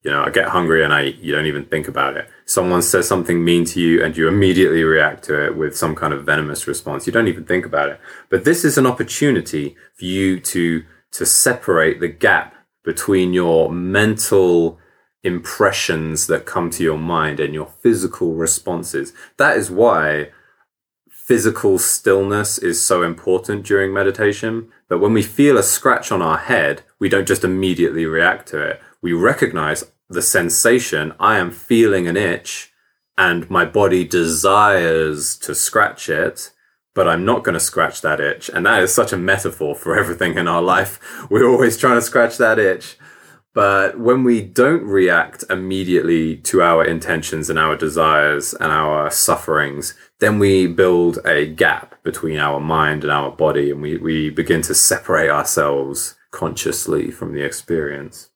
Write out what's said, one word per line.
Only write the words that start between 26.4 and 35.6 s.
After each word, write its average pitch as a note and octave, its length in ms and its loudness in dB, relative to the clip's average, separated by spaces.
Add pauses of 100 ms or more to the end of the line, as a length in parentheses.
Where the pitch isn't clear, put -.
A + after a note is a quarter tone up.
we G2 120 0
don't G2 180 2
just F#2 160 0
immediately F2 640 0
react E2 420 0
to D2+ 140 -6
it. - 180 -6 (220)
We F2 100 -2
recognize E2+ 720 0 (240)
the F2 140 -6
sensation, F2 1000 0
"I G#2 160 2
am F2+ 140 -2
feeling G2 580 2
an F2 80 -2
itch - 560 -4 (460)
and F2 320 0
my F2+ 160 2
body F#2 380 2
desires E2 1400 2
to - 140 -10
scratch - 540 -2